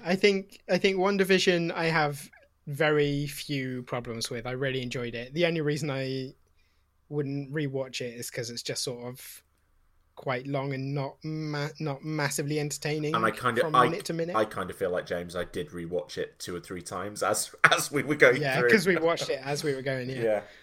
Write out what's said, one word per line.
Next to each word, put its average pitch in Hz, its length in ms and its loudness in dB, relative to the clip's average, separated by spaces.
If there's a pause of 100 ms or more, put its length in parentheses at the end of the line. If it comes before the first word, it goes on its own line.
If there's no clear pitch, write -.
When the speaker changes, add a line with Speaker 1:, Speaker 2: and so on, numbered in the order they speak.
Speaker 1:
I 180 100 2
think, 196 440 2 (100)
I 185 80 4
think 190 200 4
WandaVision 185 760 4
I 165 120 -2
have 151 440 2 (380)
very 147 600 2
few 131 560 -4
problems 120 460 -6
with. 117 160 -6
I 123 60 -6
really 131 300 -2
enjoyed 120 340 -6
it. 123 180 -10
The 170 120 2
only 165 160 2
reason 147 280 0
I 135 440 -4 (760)
wouldn't 143 440 -4
rewatch 135 480 -4
it 120 140 -8
is 120 140 -10
'cause 120 200 -8
it's 117 140 -10
just - 200 -6
sort 120 240 -8
of - 360 -16 (720)
quite 131 320 -4
long 139 260 -2
and 135 200 -4
not 139 300 -4
ma-, 151 460 -4 (100)
not 143 240 -4
massively 151 560 -2
entertaining 151 560 -2
Speaker 2:
And 110 100 2
I 110 60 2
kinda, 120 300 0
Speaker 1:
from 151 140 2
Speaker 2:
I, 123 100 8
Speaker 1:
minute - 200 -2
to 170 80 -4
minute. 165 220 -2
Speaker 2:
I 110 100 4
kinda 92 280 -6
feel 95 180 0
like, 90 140 -2
James, 87 300 -4
I 87 100 -2
did 87 240 -6
rewatch 87 480 -6
it - 220 -6
two - 160 -8
or 85 40 -6
three 90 220 -10
times 101 420 -6
as, 104 360 0
<laughs> - 120 8
as 165 200 2
we 139 120 0
were 139 120 0
going 135 260 8
Speaker 1:
Yeah, 131 180 2
Speaker 2:
through. 123 100 4
Speaker 1:
'cause 175 180 6
we 180 100 4
watched 160 320 0
it 143 140 0
as 143 200 -4
we 147 120 0
were 131 60 -6
going, 131 280 -4
yeah. 127 140 -4
Speaker 2:
Yeah. 107 180 4 (220)